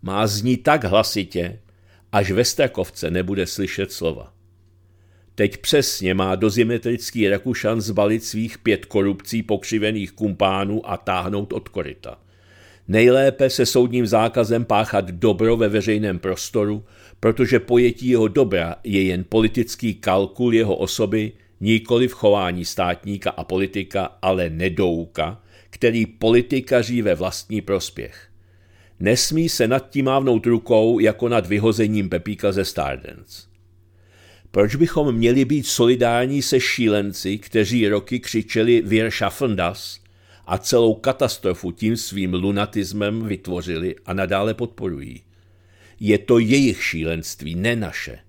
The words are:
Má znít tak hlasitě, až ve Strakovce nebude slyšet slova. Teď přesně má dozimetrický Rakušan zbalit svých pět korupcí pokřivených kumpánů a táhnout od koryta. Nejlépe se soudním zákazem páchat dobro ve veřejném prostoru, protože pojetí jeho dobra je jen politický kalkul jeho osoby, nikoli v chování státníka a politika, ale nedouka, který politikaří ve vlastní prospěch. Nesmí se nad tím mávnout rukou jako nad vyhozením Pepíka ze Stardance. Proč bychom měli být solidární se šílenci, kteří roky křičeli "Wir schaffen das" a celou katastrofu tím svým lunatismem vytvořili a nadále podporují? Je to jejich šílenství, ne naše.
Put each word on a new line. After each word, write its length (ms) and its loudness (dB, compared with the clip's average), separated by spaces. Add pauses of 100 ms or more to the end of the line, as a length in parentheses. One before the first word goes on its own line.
Má 240 -2
znít 360 0
tak 220 2
hlasitě, 760 -2 (520)
až 180 0
ve 140 2
Strakovce 680 -4
nebude 360 -2
slyšet 460 -6
slova. 400 -6 (1000)
Teď 220 0
přesně 580 0
má 200 0
dozimetrický 920 0
Rakušan 520 -2
zbalit 440 0
svých 340 -6
pět 260 0
korupcí 580 -2
pokřivených 680 -2
kumpánů 800 -2
a 60 -4
táhnout 560 -4
od 160 -8
koryta. 500 -10 (680)
Nejlépe 640 6
se 160 2
soudním 400 2
zákazem 580 2
páchat 460 0
dobro 460 2
ve 120 2
veřejném 500 0
prostoru, 680 -4 (360)
protože 400 2
pojetí 480 2
jeho 200 4
dobra 560 0
je 180 2
jen 260 0
politický 680 0
kalkul 600 0
jeho 220 2
osoby, 560 -2 (280)
nikoli 480 2
v 40 -6
chování 520 2
státníka 680 -4
a 140 -10
politika, 600 -4 (180)
ale 280 0
nedouka, 920 -2 (280)
který 360 0
politikaří 960 0
ve 120 2
vlastní 460 -6
prospěch. 680 -6 (720)
Nesmí 480 0
se 200 0
nad 220 0
tím 140 0
mávnout 420 2
rukou 520 4
jako 300 2
nad 180 0
vyhozením 600 0
Pepíka 440 -4
ze 120 0
Stardance. 800 -8 (1080)
Proč 240 2
bychom 400 2
měli 300 4
být 220 -2
solidární 760 2
se 180 2
šílenci, 800 -2
kteří 500 0
roky 320 -2
křičeli 600 2
"Wir 280 0
schaffen 460 -2
das" 440 -6 (460)
a 120 -4
celou 360 2
katastrofu 800 -4
tím 240 -2
svým 380 -6
lunatismem 920 -4
vytvořili 720 -6 (100)
a 60 -6
nadále 420 -2
podporují? 680 -10 (800)
Je 180 2
to 200 4
jejich 460 2
šílenství, 720 -6
ne 220 -2
naše. 420 -10 (100)